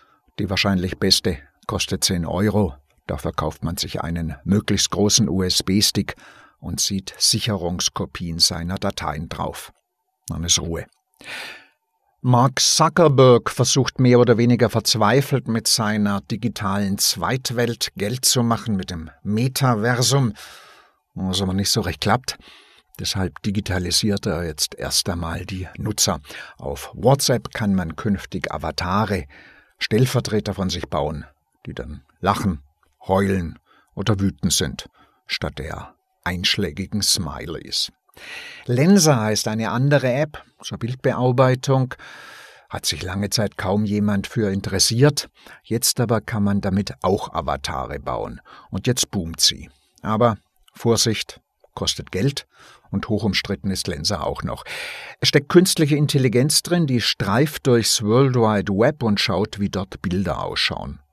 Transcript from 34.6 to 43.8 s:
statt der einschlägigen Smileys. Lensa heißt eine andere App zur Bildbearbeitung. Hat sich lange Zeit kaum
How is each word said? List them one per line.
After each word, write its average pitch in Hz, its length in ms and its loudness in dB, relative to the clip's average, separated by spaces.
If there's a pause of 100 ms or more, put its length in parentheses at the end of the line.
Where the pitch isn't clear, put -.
statt - 320 -6
der - 360 -10 (300)
einschlägigen 92 760 -2
Smileys. 78 920 -4 (760)
Lensa 151 520 6
heißt 107 300 0
eine 110 220 -2
andere 131 420 2
App 151 320 -4 (160)
zur - 160 -12
Bildbearbeitung. 127 1160 2 (720)
Hat - 160 -10
sich - 180 -4
lange 95 280 -2
Zeit 101 260 -2
kaum 104 300 0